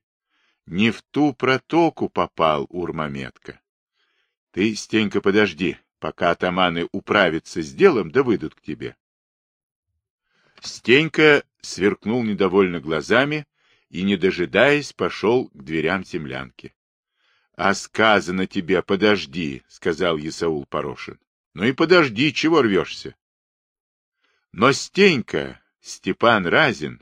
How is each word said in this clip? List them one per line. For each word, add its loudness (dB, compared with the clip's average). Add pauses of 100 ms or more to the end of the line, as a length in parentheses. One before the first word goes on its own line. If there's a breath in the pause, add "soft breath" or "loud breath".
(640)
«не 0
в -6
ту -2
протоку 0
попал 0
урмаметка». -10 (880)
Ты, 0
Стенька, -2
подожди, 0 (220)
пока -2
атаманы 0
управятся -2
с -10
делом, 2
да 2
выйдут -2
к -20
тебе. -12 (1700 soft breath)
Стенька 4 (180)
сверкнул -2
недовольно 2
глазами -2 (440)
и, -8
не 0
дожидаясь, 0
пошёл -2
к -20
дверям -4
землянки. -12 (840)
«А 0
сказано 0
тебе, -2
подожди», -2
сказал -2
Исаул -6
Порошин. -10 (340)
«Ну -6
и 2
подожди, 2
чего 2
рвёшься?» -2 (1400)
Но 4
Стенька, 0 (200)
Степан 0
Разин, 0